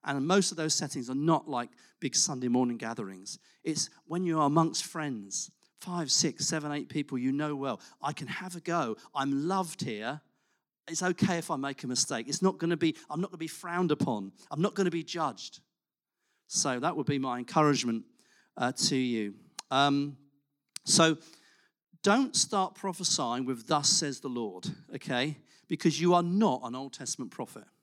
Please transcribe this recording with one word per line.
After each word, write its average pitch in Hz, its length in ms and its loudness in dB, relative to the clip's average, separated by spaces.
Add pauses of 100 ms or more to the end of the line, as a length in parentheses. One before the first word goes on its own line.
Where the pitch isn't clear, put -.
And 139 200 -2
most 190 260 4
of 196 40 -10
those 156 180 -2
settings 131 360 -4
are 131 60 -4
not 151 340 2
like 120 220 -4 (280)
big 127 160 -4
Sunday 127 320 0
morning 120 300 2
gatherings. 104 600 -10 (280)
It's 156 240 -2 (160)
when 175 180 -4
you 160 160 2
are 151 60 6
amongst 160 400 4
friends, 120 640 -8 (300)
five, 175 300 -4
six, - 340 0
seven, 151 260 -2
eight 147 180 -6
people 143 280 -4
you 127 140 0
know 147 240 -2
well. 135 240 -4 (220)
"I 147 100 -4
can 151 160 -10
have 185 280 -8
a 170 40 -10
go. 151 380 -2 (180)
I'm 139 320 0
loved 185 340 -2
here. 117 400 -6 (680)
It's 165 140 -4
okay 180 340 2
if 160 120 -4
I 165 60 0
make 139 280 -6
a - 40 -6
mistake. 123 400 -2
It's 135 140 -4
not 190 160 4
gonna 170 180 2
be, 156 220 2 (120)
I'm 165 120 -4
not 190 100 -4
gonna 175 60 -16
be 160 100 -8
frowned 175 440 -2
upon. 104 420 0 (180)
I'm 143 100 -2
not 202 140 2
gonna 185 160 2
be 165 120 -4
judged." - 580 -6 (880)
So 127 320 0
that 151 180 0
would 160 80 -2
be 143 140 0
my 131 180 -2
encouragement, 123 680 2 (520)
uh, 127 160 2
to - 240 0
you. 113 380 0 (360)
Um, 143 460 4 (680)
so 160 320 6 (840)
don't 233 320 4
start - 400 0
prophesying 135 680 -2
with 120 220 -4
"Thus 147 220 4
says 143 300 0
the 135 100 -8
Lord," 107 380 -6 (280)
okay? 135 420 -2 (300)
Because 147 340 0
you 175 120 6
are 175 100 6
not 175 400 2
an 120 120 -8
Old 135 180 -10
Testament 120 380 -8
prophet. - 340 -12 (180)